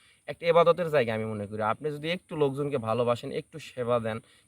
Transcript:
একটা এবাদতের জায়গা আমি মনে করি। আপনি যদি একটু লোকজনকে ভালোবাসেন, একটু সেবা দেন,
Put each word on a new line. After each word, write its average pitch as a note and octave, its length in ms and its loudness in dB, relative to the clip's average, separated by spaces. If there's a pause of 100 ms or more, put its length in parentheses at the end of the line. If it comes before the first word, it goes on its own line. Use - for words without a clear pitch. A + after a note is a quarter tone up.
(280)
একটা D3 180 -10
এবাদতের E3+ 440 6
জায়গা B2 240 2
আমি A2 120 -2
মনে G#2 220 -6
করি। G#2+ 140 -8
আপনি A2+ 300 -2
যদি D3 180 -6
একটু F3+ 260 -6
লোকজনকে C#3+ 420 0
ভালোবাসেন, A#2+ 540 0
একটু D3+ 280 -8
সেবা A#2+ 400 -2
দেন, A2+ 200 -4 (280)